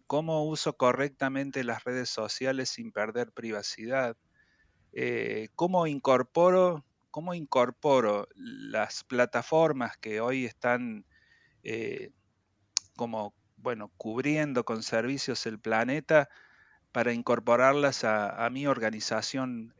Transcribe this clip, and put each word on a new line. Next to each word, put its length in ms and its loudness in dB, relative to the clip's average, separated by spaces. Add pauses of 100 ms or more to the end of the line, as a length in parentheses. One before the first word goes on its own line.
¿Cómo 380 0
uso 320 -4
correctamente 880 0
las 200 -6
redes 260 -4
sociales 600 -4
sin 220 -10
perder 420 -4
privacidad? 840 -4 (760)
Eh, 640 -4
¿cómo 300 2
incorporo, 960 4 (280)
cómo 220 -8
incorporo 1040 2
las 680 -6
plataformas 920 2
que 240 -6
hoy 240 -2
están, 600 -2 (580)
eh, 460 -6 (840)
como, 400 -6 (220)
bueno, 400 -6
cubriendo 640 0
con 180 -4
servicios 640 -2
el 140 -8
planeta 680 2 (640)
para 220 0
incorporarlas 920 4
a, 420 0
a 40 2
mi 180 -4
organización, 1120 -2